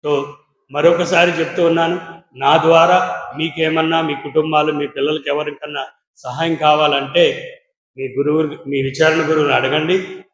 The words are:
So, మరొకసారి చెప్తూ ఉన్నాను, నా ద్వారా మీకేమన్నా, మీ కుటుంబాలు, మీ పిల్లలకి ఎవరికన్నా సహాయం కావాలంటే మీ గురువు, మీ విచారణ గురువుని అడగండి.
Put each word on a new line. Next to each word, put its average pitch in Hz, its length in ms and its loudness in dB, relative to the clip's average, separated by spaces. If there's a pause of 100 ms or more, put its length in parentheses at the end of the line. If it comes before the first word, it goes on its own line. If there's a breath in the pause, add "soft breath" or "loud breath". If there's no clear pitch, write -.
So, 143 280 -2 (380)
మరొకసారి 170 600 2
చెప్తూ 165 340 -2
ఉన్నాను, 165 560 -2 (140)
నా 139 220 2
ద్వారా 165 400 6 (400)
మీకేమన్నా, 160 640 -2
మీ 151 140 -2
కుటుంబాలు, 151 560 0
మీ 143 160 -4
పిల్లలకి 147 420 -4
ఎవరికన్నా 147 580 -6 (300)
సహాయం 156 380 -4
కావాలంటే 151 1000 2 (420)
మీ 135 100 -6
గురువు, 143 340 0 (280)
మీ 139 120 -2
విచారణ 156 480 0
గురువుని 151 240 2
అడగండి. 156 680 -2 (100)